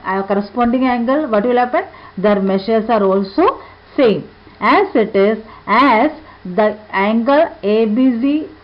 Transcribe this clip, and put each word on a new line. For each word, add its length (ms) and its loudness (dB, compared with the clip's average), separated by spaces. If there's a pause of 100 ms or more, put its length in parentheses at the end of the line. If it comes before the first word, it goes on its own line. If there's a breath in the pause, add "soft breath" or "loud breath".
uh, 220 -4
corresponding 580 -2
angle, 440 -2
what 160 0
will 120 0
happen? 280 0 (320 loud breath)
Their 240 0
measures 500 -2
are 120 2
also 560 0 (380 loud breath)
same. 320 0 (320 loud breath)
As 340 0
it 220 0
is, 260 2 (240 loud breath)
as 460 2 (320 loud breath)
the 340 -2 (140)
angle 560 0 (160)
A 220 2
B 340 2
C 280 -2 (160)